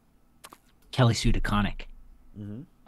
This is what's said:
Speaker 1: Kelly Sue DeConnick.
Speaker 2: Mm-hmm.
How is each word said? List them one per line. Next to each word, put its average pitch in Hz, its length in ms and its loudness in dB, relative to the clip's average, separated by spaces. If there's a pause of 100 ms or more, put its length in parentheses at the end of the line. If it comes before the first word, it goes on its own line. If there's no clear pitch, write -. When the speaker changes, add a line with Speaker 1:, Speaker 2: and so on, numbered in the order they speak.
(920)
Speaker 1:
Kelly 120 220 4
Sue - 180 2
DeConnick. - 500 0 (580)
Speaker 2:
Mm-hmm. 104 220 -12 (260)